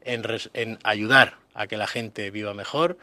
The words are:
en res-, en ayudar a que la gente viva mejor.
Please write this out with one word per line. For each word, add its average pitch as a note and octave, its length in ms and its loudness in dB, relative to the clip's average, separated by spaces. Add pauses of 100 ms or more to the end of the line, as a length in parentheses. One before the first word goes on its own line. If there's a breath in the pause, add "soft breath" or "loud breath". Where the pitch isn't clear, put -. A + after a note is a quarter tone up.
en A#2+ 240 -4
res-, A2 300 -4
en A2+ 280 -4
ayudar G#2+ 540 4 (180)
a G#2+ 120 -6
que A2 100 -6
la G#2 100 -2
gente A2 440 -6
viva G#2 240 -6
mejor. D#3 480 0